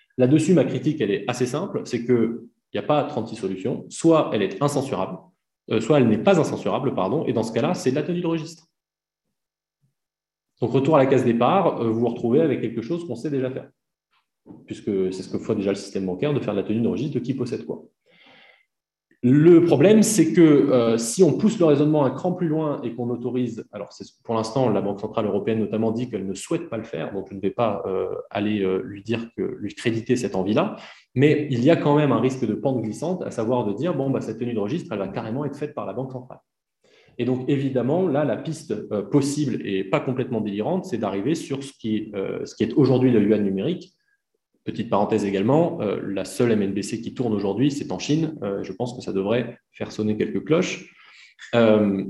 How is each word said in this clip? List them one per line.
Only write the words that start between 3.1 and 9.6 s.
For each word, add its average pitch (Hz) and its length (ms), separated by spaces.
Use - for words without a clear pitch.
solutions. 95 520
Soit 160 440
elle 107 100
est - 200
incensurable, 127 560
euh, 113 100
soit 151 180
elle 120 100
n'est 107 100
pas 196 220
incensurable, 107 540
pardon, 98 300
et 143 80
dans 110 120
ce 117 80
cas-là, 147 220
c'est 139 160
de 131 60
la 151 60
tenue 175 180
de 170 60
registre. 165 380